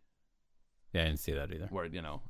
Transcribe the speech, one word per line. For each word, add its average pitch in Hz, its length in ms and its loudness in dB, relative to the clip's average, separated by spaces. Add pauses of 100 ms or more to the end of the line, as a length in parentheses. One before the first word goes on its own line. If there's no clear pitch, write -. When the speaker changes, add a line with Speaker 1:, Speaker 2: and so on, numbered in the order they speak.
(920)
Speaker 1:
Yeah, 85 100 6
I - 40 8
didn't 76 140 2
see - 120 -2
that 71 180 0
either. 82 200 -4
Speaker 2:
Where, 90 160 -2
you 85 160 -4
know, 73 280 -4